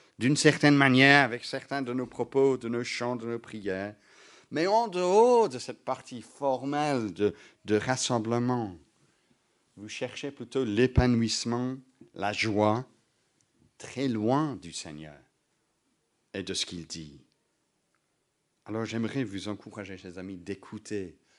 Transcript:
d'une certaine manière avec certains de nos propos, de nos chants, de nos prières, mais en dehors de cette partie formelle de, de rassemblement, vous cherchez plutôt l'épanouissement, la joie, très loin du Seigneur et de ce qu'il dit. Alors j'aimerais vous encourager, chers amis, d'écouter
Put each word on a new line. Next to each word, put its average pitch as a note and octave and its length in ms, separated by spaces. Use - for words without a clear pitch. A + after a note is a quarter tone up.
d'une C#3 200
certaine C#3+ 400
manière C#3 480
avec A#2+ 180
certains C#3 380
de B2 100
nos B2+ 160
propos, C3+ 480
de A2+ 140
nos A#2+ 160
chants, B2 320
de A2+ 80
nos A#2 140
prières, G2+ 560
mais D3+ 160
en A3 220
dehors G3+ 640
de B2+ 100
cette - 240
partie C3 380
formelle C3+ 920
de, G2 220
de G#2 100
rassemblement, A#2 1000
vous G#2 140
cherchez C3 420
plutôt C3 320
l'épanouissement, A#2+ 1120
la G2 180
joie, G#2+ 560
très C3+ 300
loin B2 480
du E2 160
Seigneur D2+ 480
et G2 100
de F#2 100
ce - 120
qu'il E2 220
dit. D2 340
Alors A2 200
j'aimerais A2+ 380
vous G2 260
encourager, G2+ 480
chers F2+ 200
amis, F#2+ 200
d'écouter G2 800